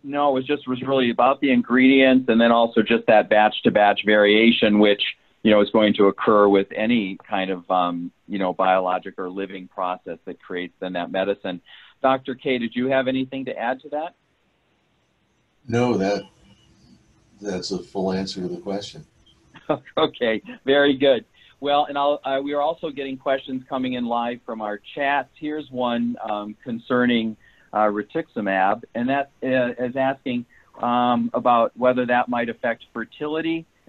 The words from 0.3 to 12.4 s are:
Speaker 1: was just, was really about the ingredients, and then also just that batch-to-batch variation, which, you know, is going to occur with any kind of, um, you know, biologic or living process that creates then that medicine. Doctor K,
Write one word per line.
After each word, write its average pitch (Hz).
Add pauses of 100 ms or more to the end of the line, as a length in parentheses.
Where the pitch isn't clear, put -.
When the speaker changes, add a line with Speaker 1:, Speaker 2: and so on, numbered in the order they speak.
Speaker 1:
was 131
just, 143
was 127
really 131
about 123
the 135
ingredients, 127
and 113
then 117
also 117
just 113
that 110
batch-to-batch 104
variation, 107
which, 104 (420)
you 110
know, 104
is 101
going 107
to 104
occur 101
with 98
any 107 (120)
kind 95
of, 87
um, 87 (160)
you 98
know, 92
biologic 92
or 92
living 95
process 90
that 90
creates 90
then 92
that 87
medicine. 95 (420)
Doctor 131
K, 127